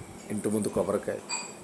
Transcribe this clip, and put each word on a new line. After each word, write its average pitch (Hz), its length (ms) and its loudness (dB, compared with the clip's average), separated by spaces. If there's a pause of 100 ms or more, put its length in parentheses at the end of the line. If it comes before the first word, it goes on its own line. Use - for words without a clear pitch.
(300)
ఇంటి 110 180 0
ముందు 104 200 4
కొబ్బరికాయ, 98 500 2 (460)